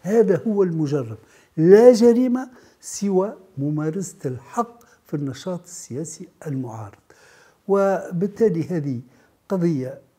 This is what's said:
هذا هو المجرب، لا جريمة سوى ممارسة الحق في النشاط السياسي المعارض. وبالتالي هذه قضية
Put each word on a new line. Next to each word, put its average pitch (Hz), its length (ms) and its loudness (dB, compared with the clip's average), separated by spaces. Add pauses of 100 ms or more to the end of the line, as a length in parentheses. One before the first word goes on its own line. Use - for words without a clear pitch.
هذا 190 440 2
هو 202 160 0
المجرب، 147 560 -4 (380)
لا 202 360 8
جريمة 247 580 2 (300)
سوى 202 560 -2 (220)
ممارسة 151 680 -6
الحق 151 560 -8 (260)
في - 80 -10
النشاط 151 480 -8
السياسي - 680 -14 (180)
المعارض. 113 520 -10 (680)
وبالتالي 196 1000 -2
هذه 143 320 -6 (480)
قضية 170 520 -2 (180)